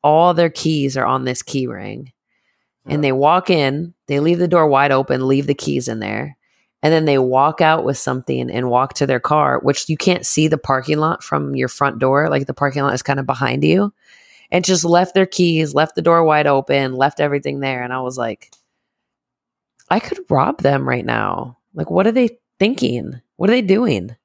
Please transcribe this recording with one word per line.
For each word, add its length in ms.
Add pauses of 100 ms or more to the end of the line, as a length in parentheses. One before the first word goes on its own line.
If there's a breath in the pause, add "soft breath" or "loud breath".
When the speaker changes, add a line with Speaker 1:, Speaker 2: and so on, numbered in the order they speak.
Speaker 1:
All 300
their 160
keys 480
are 80
on 200
this 180
key 240
ring. 440 (720)
And 180
Speaker 2:
Yeah. 60
Speaker 1:
they 20
walk 380
in, 440 (140)
they 120
leave 200
the 80
door 200
wide 240
open, 360
leave 200
the 60
keys 340
in 120
there. 380 (440)
And 120
then 120
they 140
walk 420
out 220
with 140
something 520
and 200
walk 260
to 120
their 120
car, 420
which 280
you 80
can't 280
see 220
the 100
parking 420
lot 240
from 320
your 120
front 320
door. 300
Like, 180
the 60
parking 300
lot 100
is 100
kinda 200
behind 400
you. 300 (580 soft breath)
And 140
just 200
left 280
their 120
keys, 500
left 200
the 60
door 220
wide 240
open, 480
left 240
everything 400
there. 240
And 80
I 100
was 160
like, 340 (1400)
"I 100
could 200 (100)
rob 320
them 260
right 180
now. 520 (160)
Like, 180
what 160
are 40
they 260 (220)
thinking? 640 (160)
What 120
are 40
they 80
doing?" 640